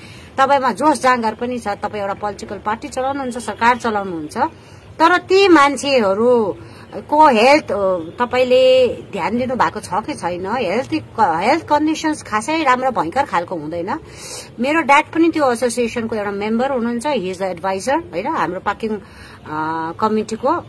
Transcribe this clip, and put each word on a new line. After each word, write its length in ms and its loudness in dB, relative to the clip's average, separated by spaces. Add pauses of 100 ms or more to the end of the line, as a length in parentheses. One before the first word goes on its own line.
(380)
तपाईँमा 340 4
जोस 300 0
जाँगर 320 2
पनि 240 -6
छ, 100 -6
तपाईँ 320 -6
एउटा 140 -4
political 440 -8
party 300 -6
चलाउनुहुन्छ, 500 -4
सरकार 380 0
चलाउनुहुन्छ, 600 -6 (640)
तर 180 4
ती 300 4
मान्छेहरूको 1800 2
health, 460 6
अ, 260 0 (260)
तपाईँले 640 4
ध्यान 500 -4
दिनु 160 -2
भएको 260 0
छ 120 -12
कि 220 -4
छैन? 320 -6
Healthy, 480 -2 (260)
हेल्थ 460 2
conditions 560 0
खासै 400 -2
राम्रो 280 2
भयङ्कर 340 -2
खालको 320 -4
हुँदैन। 420 -6 (600)
मेरो 200 0
ड्याड 240 4
पनि 240 2
त्यो 240 2
एसोसिएसनको 640 -2
एउटा 140 -4
member 400 -2
हुनुहुन्छ, 360 -4
he 280 -2
is 40 -12
the 160 -4
advisor 580 -4
होइन, 140 -6
हाम्रो 340 -4
parking, 300 -6 (560)
अ, 540 -6
कमिटीको। 680 -2